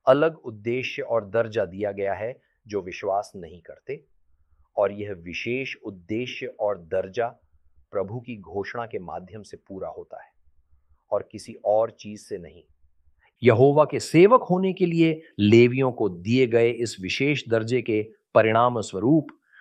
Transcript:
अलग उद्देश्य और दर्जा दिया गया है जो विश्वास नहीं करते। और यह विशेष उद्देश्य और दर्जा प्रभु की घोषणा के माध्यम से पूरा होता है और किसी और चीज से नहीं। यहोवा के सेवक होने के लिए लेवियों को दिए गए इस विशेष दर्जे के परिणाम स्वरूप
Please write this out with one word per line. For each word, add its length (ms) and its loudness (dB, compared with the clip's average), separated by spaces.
अलग 300 4
उद्देश्य 640 -8
और 280 -4
दर्जा 360 -2
दिया 260 -6
गया 220 -4
है 220 -8
जो 140 -6
विश्वास 540 -6
नहीं 260 -18
करते। 420 -16
और 140 2
यह 220 -10
विशेष 640 -8
उद्देश्य 600 -10
और 320 -4
दर्जा 500 -6
प्रभु 280 -6
की 180 -14
घोषणा 480 -8
के 140 -10
माध्यम 440 -14
से 140 -20
पूरा 320 -12
होता 340 -18
है 60 -20
और 200 -2
किसी 220 -16
और 260 2
चीज 300 -16
से 160 -12
नहीं। 260 -18
यहोवा 420 6
के 140 -4
सेवक 440 6
होने 300 -2
के 120 -2
लिए 360 2
लेवियों 520 6
को 180 -2
दिए 380 0
गए 220 2
इस 320 -6
विशेष 480 -2
दर्जे 320 -2
के 260 -2
परिणाम 480 4
स्वरूप 460 0